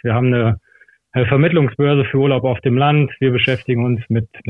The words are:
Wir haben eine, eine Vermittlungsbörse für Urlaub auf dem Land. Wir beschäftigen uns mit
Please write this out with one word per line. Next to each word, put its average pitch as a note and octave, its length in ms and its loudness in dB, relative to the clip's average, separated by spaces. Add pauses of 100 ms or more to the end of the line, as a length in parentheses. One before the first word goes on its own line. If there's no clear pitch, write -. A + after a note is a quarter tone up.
Wir A#2 100 -2
haben B2 140 0
eine, A#2 280 2 (560)
eine B2 140 0
Vermittlungsbörse C#3+ 800 2
für C3+ 140 -2
Urlaub C3+ 260 0
auf B2 160 -4
dem B2+ 160 0
Land. D3 420 2
Wir C3 120 0
beschäftigen B2 520 -2
uns A#2+ 240 -2
mit A2+ 220 -2 (200)